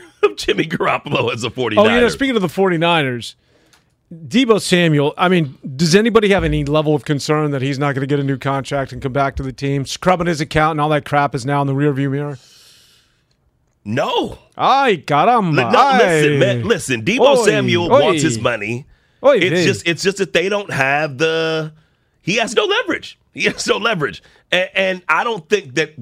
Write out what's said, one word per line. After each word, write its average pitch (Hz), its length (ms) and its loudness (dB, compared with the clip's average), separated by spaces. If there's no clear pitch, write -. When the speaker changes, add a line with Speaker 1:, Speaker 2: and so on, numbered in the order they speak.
Speaker 1:
<laughs> - 120 -6
of - 140 0
Jimmy - 300 -2
Garoppolo 143 680 -2
as 113 80 -8
a 117 80 -4
forty-niner. 131 400 2
Speaker 2:
Oh, - 20 2
you 240 80 2
know, 240 80 4
speaking 269 280 -2
of 202 60 2
the 180 60 -2
forty-niners, 165 840 0
Deebo 185 460 2
Samuel, 156 580 2
I 180 100 2
mean, 165 300 0
does 156 220 2
anybody 214 320 4
have 185 160 2
any 151 200 -2
level 151 300 0
of 143 100 -4
concern 151 460 -2
that 139 120 -4
he's 139 140 -4
not 139 200 -2
gonna 135 100 -4
get 143 140 0
a - 20 -4
new 135 160 -2
contract 135 540 -4
and 123 100 -12
come 131 100 -6
back 135 220 -2
to - 80 -6
the 131 100 -6
team? 139 320 -4
Scrubbing 175 440 0
his 151 120 -2
account 156 320 0
and 156 80 -4
all 151 100 0
that 151 140 0
crap 143 300 0
is 123 100 -6
now 143 160 -2
in 143 60 0
the 139 60 -2
rearview 139 360 0
mirror? 143 300 -6
Speaker 1:
No. 151 540 -4
Speaker 2:
Ay, 220 500 2
caramba. 175 500 2
Speaker 1:
Li-, 180 160 2
no, 254 320 4
listen, 151 300 4
Speaker 2:
Ay. 139 40 2
Speaker 1:
man, 123 260 2
listen, 139 400 -2
Deebo 254 340 4
Speaker 2:
Oy, 226 60 2
Speaker 1:
Samuel 190 480 2
Speaker 2:
oy. 277 100 6
Speaker 1:
wants 165 200 2
his 120 160 0
money. 117 480 -4
Speaker 2:
Oy 269 140 6
Speaker 1:
It's 175 120 2
Speaker 2:
vey. 175 140 0
Speaker 1:
just, 139 240 0
it's 165 140 -2
just 196 160 -2
that 190 140 -4
they 180 160 0
don't 202 240 -4
have 135 460 -2
the 160 540 -2
he 202 140 -2
has 226 180 -2
no - 100 2
leverage. - 540 -4
He 135 100 -6
has - 220 -2
no 220 120 0
leverage. 175 440 -4
And, 180 240 0
and 190 340 -2
I 160 160 0
don't 226 240 -6
think 175 280 -2
that 156 260 -2